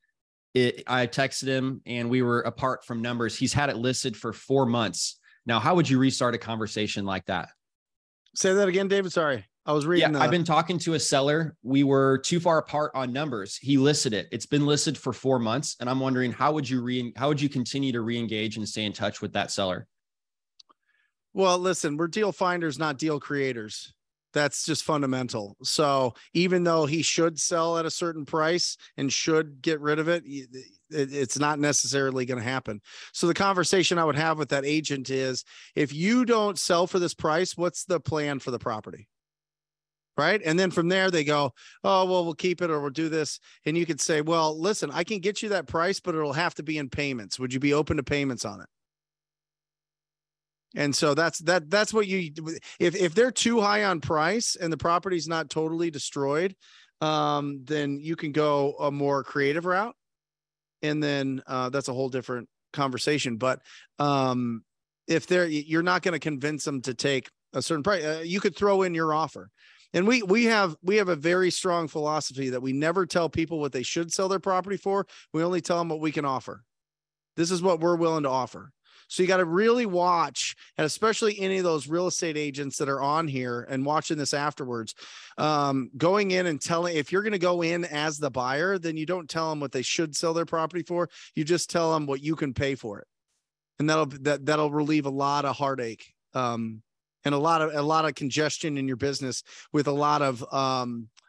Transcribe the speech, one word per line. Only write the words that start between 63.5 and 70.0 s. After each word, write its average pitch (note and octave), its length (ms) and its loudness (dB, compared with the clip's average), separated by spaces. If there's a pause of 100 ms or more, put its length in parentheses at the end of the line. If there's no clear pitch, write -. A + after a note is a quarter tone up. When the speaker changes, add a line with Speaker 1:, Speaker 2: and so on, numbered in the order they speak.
Speaker 2:
um, B2+ 680 0 (420)
if D#3+ 200 0
they're, F3+ 180 4
y-, D3+ 220 -2
you're D#3+ 160 2
not F3+ 200 2
gonna F3 160 0
convince D3 460 -4
them C#3 180 -4
to B2+ 100 -4
take C3 380 -2 (240)
a C3 80 -2
certain D3+ 220 -2
price, F#3 200 2
uh, D#3+ 180 -4
you F3 180 -4
could F#3+ 140 0
throw G3 280 4
in F3+ 120 0
your D#3+ 200 0
offer. C#3 360 -4 (440)
And F3+ 120 2